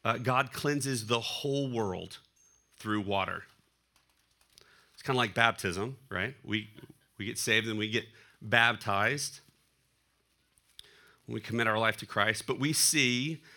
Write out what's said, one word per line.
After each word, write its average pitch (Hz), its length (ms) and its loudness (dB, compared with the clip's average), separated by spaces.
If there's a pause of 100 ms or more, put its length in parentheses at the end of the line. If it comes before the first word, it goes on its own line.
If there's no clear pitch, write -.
uh, 113 120 2
God 127 360 0
cleanses 135 560 -2
the 117 120 2
whole 139 480 -4
world 98 500 -4 (600)
through 107 220 -2
water. 95 440 -2 (1500)
It's - 80 -20
kinda 131 160 0
like 113 160 2
baptism, 113 640 2 (100)
right? 98 260 -4 (100)
We, 107 260 -4 (480)
we 98 80 -8
get 110 100 -6
saved 110 300 2
and 110 100 -4
we 107 120 -2
get 110 180 -2 (340)
baptized. 117 1000 0 (1900)
When 113 80 -8
we 113 60 -6
commit 117 260 0
our 110 120 4
life 110 200 2
to - 80 -12
Christ. 107 400 2
But 131 120 -2
we 147 140 0
see 143 680 2 (140)